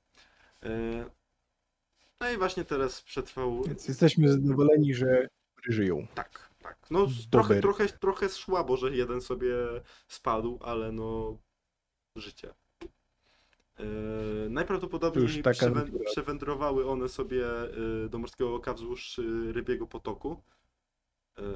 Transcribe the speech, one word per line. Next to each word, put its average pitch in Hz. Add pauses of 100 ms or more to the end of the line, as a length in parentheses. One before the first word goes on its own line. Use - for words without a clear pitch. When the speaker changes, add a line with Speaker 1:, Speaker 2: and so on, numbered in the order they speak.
(640)
Speaker 1:
Y, 113 (1160)
no 240
i 233
właśnie 185
teraz 135
przetrwał 127
Speaker 2:
Więc -
jesteśmy 151
zadowoleni, 143
że 127 (420)
żyją. 101
Speaker 1:
Tak, - (120)
tak. - (140)
No, 185
Speaker 2:
Z 117
Speaker 1:
trochę, 113
Speaker 2:
bober. 104
Speaker 1:
trochę, 202
trochę 190
słabo, 160
że 131
jeden 123
sobie 123 (520)
spadł, 113
ale 113
no, 110 (760)
życie. - (1300)
E, 104 (680)
najprawdopodobniej 165
Speaker 2:
Już 120
taka 135
Speaker 1:
przewę-, 123
Speaker 2:
natura. -
Speaker 1:
przewędrowały 139
one 127
sobie, 127 (600)
e, 110
do 117
Morskiego 120
Oka 120
wzdłuż, 117
e, 113
Rybiego 113
Potoku. 117 (960)
E, 104 (140)